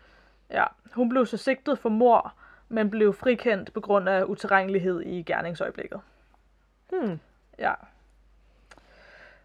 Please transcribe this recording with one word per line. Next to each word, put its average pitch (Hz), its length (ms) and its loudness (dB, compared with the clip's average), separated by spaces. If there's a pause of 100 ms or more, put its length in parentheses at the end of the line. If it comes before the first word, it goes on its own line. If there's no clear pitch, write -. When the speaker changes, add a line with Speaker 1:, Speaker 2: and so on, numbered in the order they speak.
(500)
Speaker 1:
Ja, - 140 2 (280)
hun 240 160 0
blev 247 180 2
så 226 100 -8
sigtet 269 420 -2
for - 100 -4
mord, 226 440 4 (360)
men 214 220 -2
blev 208 220 4
frikendt 220 640 -2
på 220 60 -6
grund 196 280 2
af 190 160 2
utilregnelighed 190 760 0
i 180 220 -6
gerningsøjeblikket. - 800 -6 (880)
Speaker 2:
Hmm. 226 300 -4 (380)
Speaker 1:
Ja. - 140 -2 (1700)